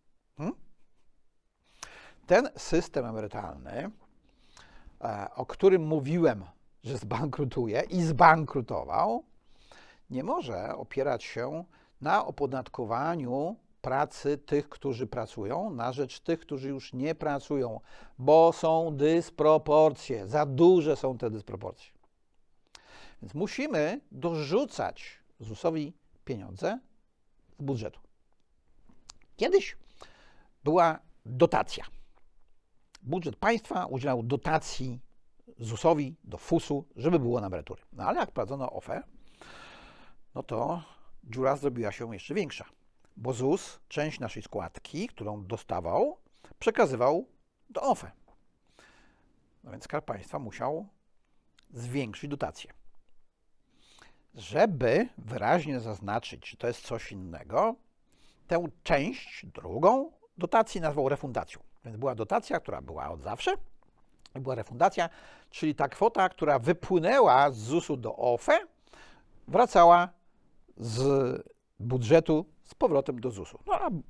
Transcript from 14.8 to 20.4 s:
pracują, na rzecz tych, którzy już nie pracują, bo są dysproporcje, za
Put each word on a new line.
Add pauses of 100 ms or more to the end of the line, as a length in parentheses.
pracują,
na
rzecz
tych,
którzy
już
nie
pracują, (380)
bo
są
dysproporcje,
za